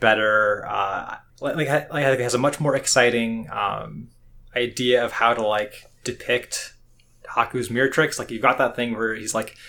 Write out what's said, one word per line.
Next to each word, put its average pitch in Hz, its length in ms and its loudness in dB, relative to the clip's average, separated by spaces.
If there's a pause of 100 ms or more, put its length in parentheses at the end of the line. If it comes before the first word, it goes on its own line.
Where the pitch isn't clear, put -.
better, 107 640 4
uh, 98 480 -4 (240)
like, - 160 -4
like, 151 140 -2
ha-, 147 220 0
like, 147 140 -2
it 135 140 4
has 123 140 0
a 123 40 2
much 143 220 0
more 147 160 2
exciting, 117 760 0
um, 104 580 -6 (440)
idea 120 520 2
of - 80 -6
how 117 200 4
to, 113 80 -2
like, 107 440 -2 (180)
depict - 680 -4 (640)
Haku's 117 340 0
mirror 131 200 2
tricks. 156 280 0
Like, 120 140 -10
you've 110 100 -8
got 123 160 4
that 123 180 0
thing 120 220 -4
where 110 160 -2
he's, 107 220 -6
like, 110 200 -4 (140)